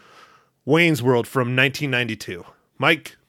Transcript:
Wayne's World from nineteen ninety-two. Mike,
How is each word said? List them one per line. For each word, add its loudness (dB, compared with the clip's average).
Wayne's 4
World 2
from -2
nineteen 0
ninety-two. -6
Mike, 0